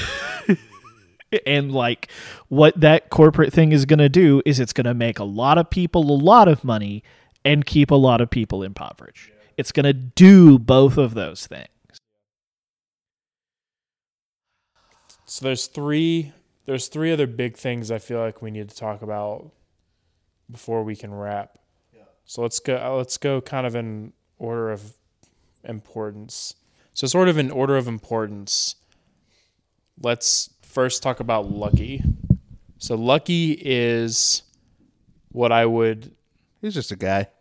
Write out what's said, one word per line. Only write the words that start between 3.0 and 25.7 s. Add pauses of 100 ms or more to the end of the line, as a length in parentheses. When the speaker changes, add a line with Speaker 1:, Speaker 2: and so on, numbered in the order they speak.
Speaker 1:
corporate
thing
is
gonna
do
is
it's
gonna
make
a
lot
of
people
a
lot
of
money (420)
and
keep
a
lot
of
people
impoverished. (260)
It's
gonna
do
both
of
those
things. (3500)
Speaker 2:
So
there's
three, (340)
there's
three
other
big
things
I
feel
like
we
need
to
talk
about (1000)
before
we
can
wrap. (360)
Speaker 3:
Yeah. (220)
Speaker 2:
So
let's
go,
uh,
let's
go
kind
of
in (260)
order
of (720)
importance. (380)